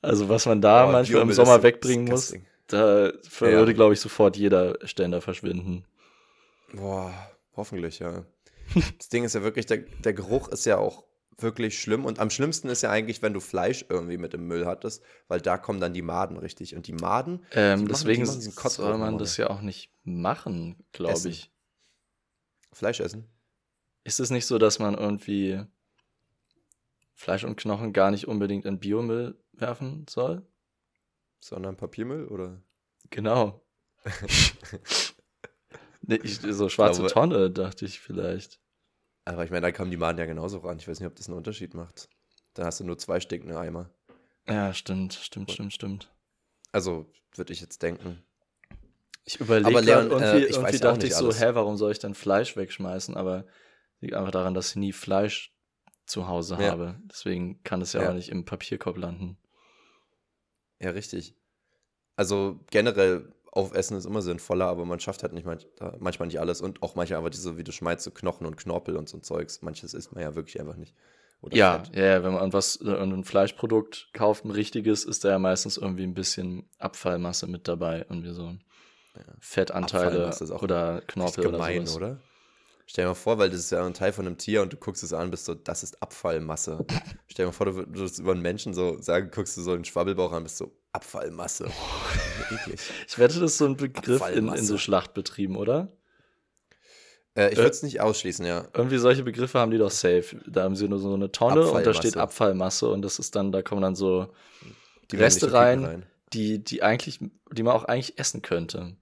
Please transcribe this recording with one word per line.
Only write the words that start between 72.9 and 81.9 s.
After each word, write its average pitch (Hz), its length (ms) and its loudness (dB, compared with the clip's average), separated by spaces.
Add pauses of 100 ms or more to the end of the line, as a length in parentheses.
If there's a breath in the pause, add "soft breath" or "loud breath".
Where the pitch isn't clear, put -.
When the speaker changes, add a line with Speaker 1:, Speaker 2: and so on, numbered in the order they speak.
Speaker 1:
an 98 180 -2
ein 95 100 -6
Fleischprodukt 107 880 0
kauft, 107 320 0
ein 110 60 -6
richtiges, 107 540 0
ist - 180 -8
da 98 60 4
ja 95 100 4
meistens 92 380 0
irgendwie 95 260 -4
ein 92 120 -6
bisschen 90 520 -6 (120)
Abfallmasse 87 680 -6
mit 87 200 -10
dabei. 85 420 -4
Irgendwie 87 240 -10
so 87 220 -12 (600 soft breath)
Speaker 2:
Ja. - 80 -20 (160)
Speaker 1:
Fettanteile 90 640 0
Speaker 2:
Abfallmasse 87 380 0
ist 78 80 -8
auch 82 100 -8
Speaker 1:
oder 87 360 -2
Speaker 2:
echt - 120 -14
Speaker 1:
Knorpel 90 380 -2
oder 85 100 -2
Speaker 2:
gemein, 85 280 -2
Speaker 1:
sowas. 80 100 -6